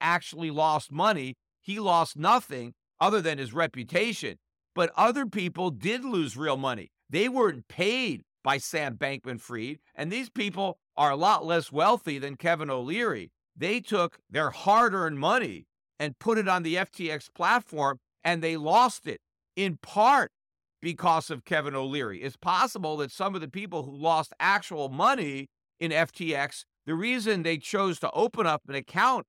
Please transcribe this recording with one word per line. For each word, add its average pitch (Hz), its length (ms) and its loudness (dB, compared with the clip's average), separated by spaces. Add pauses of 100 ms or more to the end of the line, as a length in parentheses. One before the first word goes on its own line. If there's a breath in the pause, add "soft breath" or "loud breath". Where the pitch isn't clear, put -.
actually 165 500 -2
lost 151 400 0
money, 151 440 0 (260)
he 202 180 -8
lost 170 380 2
nothing 147 560 0 (260)
other 196 220 4
than 156 160 0
his 123 160 -6
reputation. 160 840 -2 (380)
But 175 200 2
other 240 300 4
people 180 460 -2
did 202 320 -2
lose 165 340 -2
real 143 200 0
money. 123 340 -4 (180)
They 190 200 2
weren't 208 380 0
paid 208 560 -2 (200)
by 135 140 2
Sam 139 380 -4
Bankman-Fried, 123 840 -8 (160)
and 156 160 -6
these 240 180 -6
people 196 480 -4 (180)
are 147 160 4
a 139 40 0
lot 175 300 2
less 165 260 0
wealthy 160 460 2
than 139 200 -8
Kevin 156 320 0
O'Leary. 135 640 -4 (260)
They 202 240 -2
took 175 380 -2 (100)
their 143 220 -2
hard-earned 185 680 2
money 160 460 0 (340)
and 147 200 -4
put 226 180 2
it 202 100 2
on 180 160 2
the 165 140 -2
F 190 140 -2
T 165 200 -6
X 151 180 -8
platform, 165 720 0 (240)
and 170 180 0
they 165 160 -2
lost 190 500 4
it, 120 140 -8 (340)
in 180 260 -2
part 226 500 4 (500)
because 165 480 0
of 139 140 -10
Kevin 147 320 -2
O'Leary. 135 460 -4
It's 135 160 -8
possible 185 600 0
that 143 140 -4
some 196 240 -4
of 175 60 -6
the 151 80 -10
people 175 340 -8
who 139 120 -14
lost 156 440 0
actual 175 480 0
money 143 640 0 (300)
in 165 120 -2
F 156 200 2
T 160 220 -4
X, 143 300 -4 (220)
the 156 100 -2
reason 214 480 0
they 165 140 0
chose 190 420 -2
to - 120 -2
open 214 360 0
up 151 220 2
an 139 60 -8
account 196 540 0